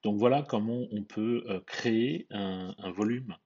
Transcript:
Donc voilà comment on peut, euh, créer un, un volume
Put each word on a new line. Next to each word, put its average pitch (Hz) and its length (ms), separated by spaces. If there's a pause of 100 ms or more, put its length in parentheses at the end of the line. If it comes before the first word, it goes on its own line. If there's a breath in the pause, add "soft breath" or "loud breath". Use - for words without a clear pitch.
Donc 104 160
voilà 127 240
comment 120 500
on 104 120
peut, 117 440
euh, 95 120
créer 120 680
un, 95 480
un 92 120
volume 107 560